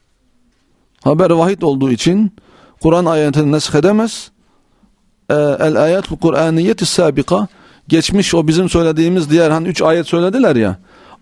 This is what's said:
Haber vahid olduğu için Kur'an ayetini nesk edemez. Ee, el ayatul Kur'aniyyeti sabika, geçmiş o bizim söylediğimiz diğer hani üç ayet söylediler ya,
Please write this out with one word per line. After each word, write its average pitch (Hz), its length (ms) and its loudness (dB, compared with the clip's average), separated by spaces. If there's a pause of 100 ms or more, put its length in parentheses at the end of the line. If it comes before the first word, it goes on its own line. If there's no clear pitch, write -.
(1040)
Haber 160 260 2
vahid 170 320 0
olduğu 135 300 0
için 185 440 0 (460)
Kur'an 170 240 2
ayetini 151 460 0
nesk 151 240 -2
edemez. 208 560 0 (960)
Ee, - 40 0 (260)
el 156 240 0
ayatul 170 340 -2
Kur'aniyyeti 165 680 0
sabika, 170 600 0 (400)
geçmiş 170 480 0
o 160 120 0
bizim 170 220 0
söylediğimiz 165 600 0
diğer 160 220 4
hani 165 160 -2
üç 165 140 -4
ayet 160 260 0
söylediler 185 480 0
ya, 104 240 -2 (420)